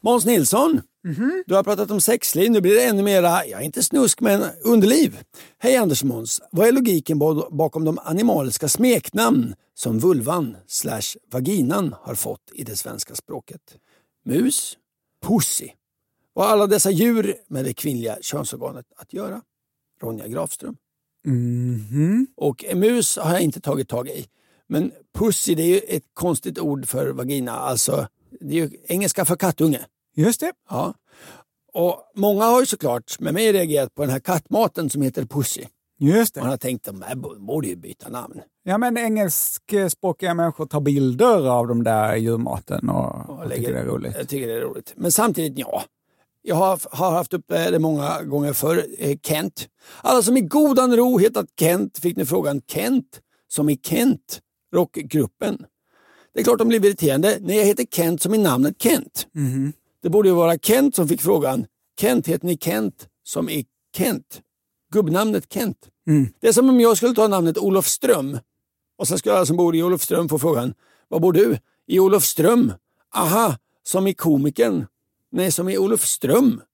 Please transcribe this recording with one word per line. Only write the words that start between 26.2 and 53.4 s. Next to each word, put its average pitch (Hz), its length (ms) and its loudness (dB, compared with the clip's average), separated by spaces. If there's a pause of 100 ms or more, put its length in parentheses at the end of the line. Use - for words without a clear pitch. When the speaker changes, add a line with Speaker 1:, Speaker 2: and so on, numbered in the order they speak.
Speaker 1:
ord 143 300 -4
för 135 200 -2
vagina. 131 440 -6
Alltså, 131 540 -2 (340)
det 151 180 -4
är 160 80 0
ju 139 40 -6 (180)
engelska 185 360 -2
för 175 120 2
kattunge. 160 440 0 (340)
Speaker 2:
Just 196 260 2
det. - 120 -4 (180)
Speaker 1:
Ja. 151 240 -4 (800)
Och 175 240 0 (180)
många 202 300 2
har 240 160 6
ju 262 60 2
såklart 120 540 -4
med 151 140 -4
mig 220 180 2
reagerat 151 420 0
på 143 80 -6
den 143 80 -2
här 131 100 -2
kattmaten 175 720 -2
som 143 120 -4
heter 131 220 -2
pussy. 131 400 -6 (340)
Speaker 2:
Just 196 360 2
det. 139 60 -10
Speaker 1:
Man 123 100 -2
har 127 60 -2
tänkt, 127 280 -6
"De 95 180 -12
här 95 120 -10
bo-, 104 240 -12
borde 120 300 -6
ju 90 80 -8
byta 85 320 -18
namn." 120 320 -12 (220)
Speaker 2:
Ja, 190 160 -2
men 240 200 0
engelskspråkiga 196 1400 -2
människor 165 320 -2
tar 151 140 -4
bilder 143 680 4
av 120 200 2
de 117 160 0
där 110 320 2
djurmaten 117 720 -4
och, - 420 -4
Speaker 1:
Och - 80 -16
Speaker 2:
och 165 100 -10
Speaker 1:
lägger 127 140 -8
Speaker 2:
tycker 123 120 -4
det - 60 -4
är 120 40 -4
roligt. - 320 -6
Speaker 1:
Jag 131 120 -8
tycker 135 200 -6
det 113 60 -6
är 117 60 -6
roligt. - 360 -10
Men 175 160 -2
samtidigt, 165 460 0
ja. - 240 -6 (600)
Jag 175 140 -2
har, 190 240 2 (160)
har 180 140 0
haft 165 240 -2
upp, - 160 -8
eh, 170 200 0
det 175 80 2
många 156 440 -2
gånger 147 300 -2
förr, 165 340 0 (120)
eh, 143 240 -2
Kent. - 460 -4 (340)
Alla 247 200 4
som 226 140 2
i 262 40 4
godan 254 560 4
ro 247 220 4
hetat 208 280 2 (140)
Kent 175 380 0
fick 175 180 -4
nu - 100 -4
frågan, 147 400 -2
"Kent?" 233 540 -4 (280)